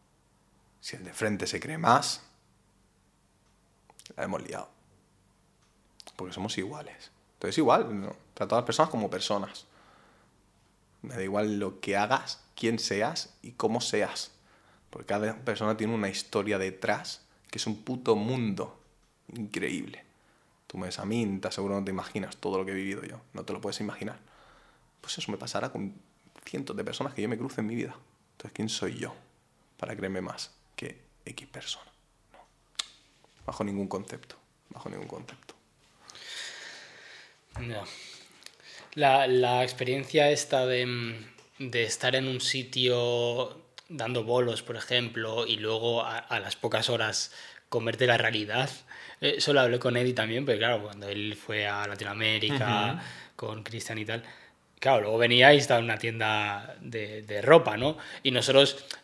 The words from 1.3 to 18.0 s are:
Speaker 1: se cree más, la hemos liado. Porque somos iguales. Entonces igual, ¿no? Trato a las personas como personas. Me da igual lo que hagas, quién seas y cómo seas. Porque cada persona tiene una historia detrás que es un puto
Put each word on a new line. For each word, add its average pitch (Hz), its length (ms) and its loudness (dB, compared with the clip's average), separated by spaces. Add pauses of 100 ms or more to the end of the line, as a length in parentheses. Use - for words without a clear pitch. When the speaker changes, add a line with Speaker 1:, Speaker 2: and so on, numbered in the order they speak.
Speaker 1:
se 98 100 -4
cree 156 200 -8
más, - 440 4 (1900)
la - 60 -10
hemos 95 180 -6
liado. - 300 -12 (1400)
Porque 92 180 -10
somos 95 260 -6
iguales. 147 520 -10 (240)
Entonces - 240 -4
igual, 147 420 4
¿no? - 160 -10 (160)
Trato 104 220 -2
a 113 40 4
las 123 80 0
personas - 240 4
como 104 200 -2
personas. 98 560 -4 (1400)
Me 123 120 -12
da 95 80 -6
igual 101 360 -2
lo 95 220 -6
que 98 160 -2
hagas, 110 460 0 (140)
quién 113 220 0
seas 110 640 -4
y - 100 -16
cómo 113 300 -2
seas. - 480 -2 (580)
Porque - 180 -14
cada 107 280 -2 (100)
persona 110 320 -2
tiene 110 180 -2
una 104 140 -2
historia 101 500 -2
detrás 104 680 -4 (240)
que - 80 -10
es - 80 -6
un 107 160 -6
puto - 340 2